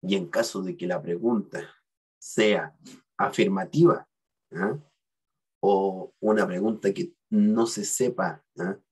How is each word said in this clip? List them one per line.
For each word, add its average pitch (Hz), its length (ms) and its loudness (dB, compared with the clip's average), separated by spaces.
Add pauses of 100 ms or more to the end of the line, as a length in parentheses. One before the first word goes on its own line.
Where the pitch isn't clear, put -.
Y 95 140 -2
en 90 120 -4
caso - 360 -4
de 90 120 -6
que 90 120 -8
la 87 140 -2
pregunta 98 680 -4 (480)
sea - 580 0 (420)
afirmativa, 107 920 2 (400)
¿ya? 175 320 -4 (760)
o 95 600 0
una 107 280 2
pregunta 98 460 -2
que - 200 -6 (160)
no 107 380 4
se 104 180 -6
sepa, - 580 -4 (120)
¿ya? 92 240 -6 (120)